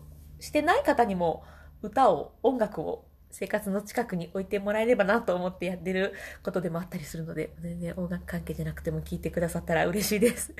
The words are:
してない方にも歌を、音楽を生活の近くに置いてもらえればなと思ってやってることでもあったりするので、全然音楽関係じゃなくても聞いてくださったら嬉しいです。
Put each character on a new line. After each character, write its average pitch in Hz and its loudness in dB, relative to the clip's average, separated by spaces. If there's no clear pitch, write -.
し - -14
て 302 2
な 359 4
い 571 2
方 247 6
に 202 2
も 175 0
歌 220 6
を、 - 2
音 254 4
楽 208 0
を - -6
生 - -8
活 202 -2
の 202 0
近 233 -4
く 190 -4
に 170 -6
置 190 -4
い - -10
て 202 -2
も 202 -2
ら 214 2
え 220 2
れ 240 6
ば 202 4
な 214 4
と 180 2
思 180 0
っ 180 -8
て 175 -4
や 180 -2
っ - -6
て 175 -4
る 190 0
こ 190 -4
と 185 0
で 175 -2
も 170 -4
あ 185 -4
っ - -12
た 185 -8
り 151 -10
す 165 -10
る 160 -6
の 160 -8
で、 156 -4
全 175 -8
然 170 -4
音 180 -2
楽 175 -6
関 170 -4
係 160 -6
じ 165 -6
ゃ 156 -2
な 156 -4
く - -12
て 165 -2
も 156 -2
聞 175 -6
い 165 -4
て 165 -4
く 170 -2
だ 170 2
さ 170 -4
っ - -6
た 170 2
ら 156 4
嬉 190 0
し 214 0
い 202 2
で 233 4
す。 - -8